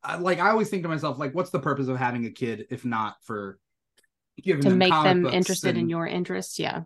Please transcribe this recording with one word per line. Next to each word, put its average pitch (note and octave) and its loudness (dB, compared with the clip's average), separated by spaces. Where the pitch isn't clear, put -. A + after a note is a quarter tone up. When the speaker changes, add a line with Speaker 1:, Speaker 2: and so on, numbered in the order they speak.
Speaker 1:
I, D#3+ -6
like, F3 0
I F#3 4
always A3 2
think F#3 -4
to E3+ -4
myself, D3 -4
like, C3+ -6
what's F3 -4
the - -2
purpose C#3 -2
of C3 -2
having B2 -2
a - -6
kid A2+ -6
if B2 -8
not A2 -2
for G2+ -8
giving E3 0
Speaker 2:
To C#3+ 6
Speaker 1:
them F#3 6
Speaker 2:
make F#3 6
Speaker 1:
comic D#3 6
Speaker 2:
them F3+ 6
Speaker 1:
books E3+ 0
Speaker 2:
interested F#3 0
in E3+ 0
Speaker 1:
and E3+ 0
Speaker 2:
your E3 -2
interests? F3+ -6
Yeah. - -4